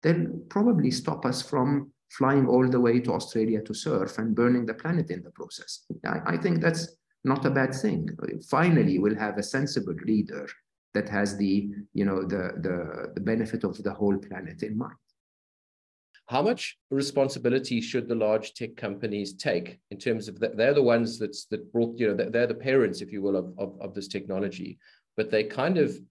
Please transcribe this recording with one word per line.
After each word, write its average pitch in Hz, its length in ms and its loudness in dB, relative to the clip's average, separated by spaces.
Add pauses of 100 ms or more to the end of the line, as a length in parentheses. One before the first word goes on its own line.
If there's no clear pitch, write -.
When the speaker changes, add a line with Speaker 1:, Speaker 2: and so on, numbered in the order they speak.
Speaker 1:
They'll 170 260 4 (220)
probably 202 400 4
stop - 340 -2
us 127 160 0
from 139 500 0 (200)
flying 135 360 4
all 127 220 6
the 127 100 4
way 120 220 6
to 123 120 -2
Australia 110 480 0
to 110 140 -8
surf 101 440 -2
and 110 180 0
burning 120 300 4
the 113 80 -4
planet 165 360 -2
in 90 120 -6
the 87 80 -16
process. - 540 -14 (220)
I, - 280 -2
I - 20 0
think 165 240 0
that's 165 360 -2 (280)
not 135 200 0
a 143 60 4
bad 135 240 2
thing. - 340 -2 (400)
Finally, 127 520 4
we'll 104 160 2
have 104 220 -4
a 101 40 -4
sensible 120 640 -2
leader 101 420 0 (460)
that 104 160 -2
has 101 300 -2
the, 101 320 2 (220)
you 104 120 0
know, 95 180 0
the, 90 300 -4 (140)
the, 87 480 -6
the - 60 -6
benefit 113 440 -2
of 98 180 -4
the 98 100 -2
whole 101 240 2
planet 90 460 -10
in 107 160 -4
mind. - 160 -6 (1300)
Speaker 2:
How 131 140 2
much 233 360 -2 (120)
responsibility 135 880 0
should 113 260 -4
the 117 80 -2
large 110 400 0
tech 117 220 -10
companies 101 580 -6
take - 460 -4 (100)
in - 80 -12
terms 113 300 -2
of, 95 100 -14
the, 110 120 -2
they're 117 220 2
the 143 100 6
ones 117 360 2
that's, - 280 -8
that - 260 -8
brought, 117 260 0
you 117 80 2
know, 98 240 0
they're 117 160 2
the 113 80 -2
parents, 127 460 2
if 90 100 -12
you 101 120 -6
will, 98 140 2
of, 90 100 -2 (120)
of, 98 220 -6
of 95 140 -10
this 98 140 -8
technology, 92 680 -6 (380)
but 110 140 -2
they 107 140 2
kind 160 340 0
of - 200 2 (120)